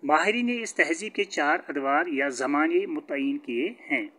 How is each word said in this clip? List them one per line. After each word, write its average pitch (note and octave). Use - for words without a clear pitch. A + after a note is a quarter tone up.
माहिरीन F#3+
ने A#3+
इस A3+
तहजीब E3+
के G3+
चार D#3
अदवार C#3+
या C#3
ज़माने D3
मुतय्यन C#3+
किए C#3+
हैं। A2+